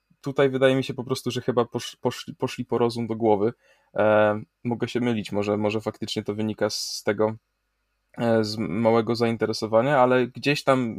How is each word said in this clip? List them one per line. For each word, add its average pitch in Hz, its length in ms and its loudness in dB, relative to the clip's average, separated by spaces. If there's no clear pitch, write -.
tutaj 139 300 2
wydaje 131 240 4
mi 131 100 0
się - 100 -6
po 123 100 -8
prostu, 127 260 -4
że 120 100 -4
chyba 120 240 2
posz-, - 320 -8
poszli, - 380 -6
poszli - 300 -6
po 117 140 -2
rozum 117 280 0
do 110 100 -4
głowy. 107 360 2
E, 107 460 4
mogę 120 240 -4
się 117 120 -2
mylić, 117 320 -2
może, 104 240 0
może 107 240 0
faktycznie 107 440 -6
to 104 100 -6
wynika 107 360 -2
z - 340 -8
tego, 107 300 0
e, 113 260 2
z 107 140 -8
małego 113 580 0
zainteresowania, 113 840 2
ale 127 280 4
gdzieś 139 380 -2
tam 127 340 2